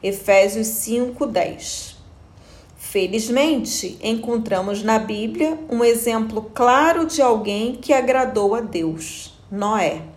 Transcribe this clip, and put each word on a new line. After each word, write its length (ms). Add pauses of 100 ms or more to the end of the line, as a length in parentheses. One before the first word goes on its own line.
Efésios 640
cinco, 600
dez. 680 (800)
Felizmente, 1300
encontramos 800
na 160
Bíblia 640 (100)
um 140
exemplo 720
claro 500
de 160
alguém 540
que 180
agradou 640
a 60
Deus, 800 (120)
Noé. 500 (160)